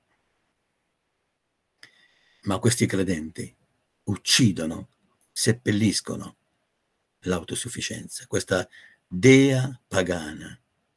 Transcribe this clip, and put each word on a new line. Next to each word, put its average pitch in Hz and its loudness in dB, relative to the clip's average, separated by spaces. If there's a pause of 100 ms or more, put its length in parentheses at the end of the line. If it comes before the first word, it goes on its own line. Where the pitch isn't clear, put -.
(2500)
Ma 98 -2
questi 117 2
credenti 90 -4 (540)
uccidono, 90 0 (420)
seppelliscono - -2 (840)
l'autosufficienza, - -6
questa 92 -2 (380)
dea 131 4
pagana 87 -4 (380)